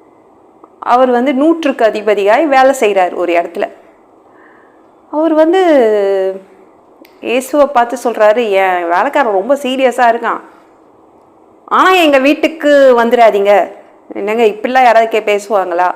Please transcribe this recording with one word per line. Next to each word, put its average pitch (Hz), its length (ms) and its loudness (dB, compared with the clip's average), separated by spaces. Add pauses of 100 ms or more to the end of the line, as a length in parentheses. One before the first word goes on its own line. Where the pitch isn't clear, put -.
(800)
அவர் 254 300 0
வந்து 247 240 0
நூற்றுக்கு 277 500 0
அதிபதியாய் 214 640 0
வேலை 269 340 2
செய்றார் 190 340 0
ஒரு 175 180 -4
இடத்துல. 170 360 -4 (1400)
அவர் 311 240 -2
வந்து 330 280 2 (1600)
இயேசுவை 262 460 -2
பார்த்து 240 380 -2
சொல்றாரு, 220 460 0
"என் 185 380 -2
வேலைக்காரன் 233 440 -2
ரொம்ப 208 220 -2
சீரியஸா 254 600 0
இருக்கான், 226 260 -6 (1300)
ஆனா 294 240 2
எங்க 320 280 2
வீட்டுக்கு 285 800 2
வந்துடாதீங்க." 208 720 2 (420)
என்னங்க, 214 300 -2
இப்படிலாம் 240 380 0
யாராவது 226 360 2
கே-, 208 220 -2
பேசுவாங்களா? 180 560 -2